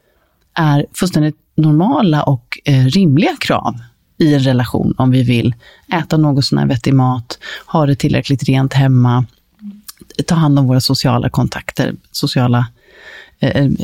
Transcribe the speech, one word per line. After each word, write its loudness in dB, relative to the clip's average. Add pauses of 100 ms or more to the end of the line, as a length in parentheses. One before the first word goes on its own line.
(540)
är 0
fullständigt -2 (200)
normala 2
och, -4
eh, 2
rimliga 2
krav -4 (420)
i 4
en 2
relation 0
om 2
vi 2
vill 0 (380)
äta -2
något 2
sån -2
här 0
vettig -2
mat, -2 (280)
ha 0
det 2
tillräckligt -2
rent 0
hemma, 2 (1000)
ta 0
hand 2
om 2
våra 2
sociala 0
kontakter, -4 (180)
sociala... -2 (720)
Eh, 0
v-, 0